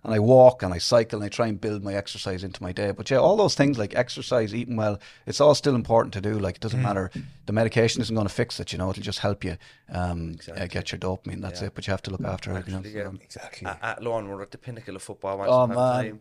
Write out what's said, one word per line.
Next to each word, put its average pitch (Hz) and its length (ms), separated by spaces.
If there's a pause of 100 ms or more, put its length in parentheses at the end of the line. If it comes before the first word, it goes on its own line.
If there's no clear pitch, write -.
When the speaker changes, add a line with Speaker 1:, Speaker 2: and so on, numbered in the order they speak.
Speaker 1:
And - 80
I 107 60
walk 127 440
and 92 100
I 87 40
cycle 117 420
and 104 60
I 104 40
try 117 180
and 104 120
build 104 240
my 98 100
exercise 98 480
into 95 220
my 90 80
day. 101 200
But - 180
yeah, 135 80
all 170 180
those 202 200
things 143 220
like 104 180
exercise, 117 600
eating 120 220
well, 107 200 (280)
it's - 160
all 147 140
still 139 200
important 117 380
to 98 80
do. 107 180
Like, 92 160
it - 60
doesn't 120 180
Speaker 2:
Mm. 127 40
Speaker 1:
matter. 98 280 (360)
The 104 60
medication 113 480
isn't 110 140
gonna 104 140
fix - 320
it, - 100
you 87 60
know, 90 140
it'll 98 120
just 107 160
help 98 240
you, 92 140 (320)
um, 87 400
uh, 82 60
Speaker 3:
Exactly. 85 340
Speaker 1:
get 87 220
your 90 80
dopamine. 92 420
That's 90 200
Speaker 3:
Yeah. 98 60
Speaker 1:
it. - 80
But - 120
you 101 40
have 95 120
to 98 80
look 92 120
after 95 280
everything 92 240
else, 95 100
Speaker 3:
Actually, 107 140
Speaker 1:
you 101 40
know. 98 60
Speaker 3:
um, 95 120
Speaker 2:
Exactly. - 460
Speaker 3:
At 95 160
Athlone, 113 460
we're 98 120
at 101 100
the 123 60
pinnacle 110 380
of 95 60
football 98 380
once 98 120
Speaker 1:
Oh, 127 120
Speaker 3:
upon 117 80
a - 40
Speaker 1:
man, 127 280
Speaker 3:
time. 107 180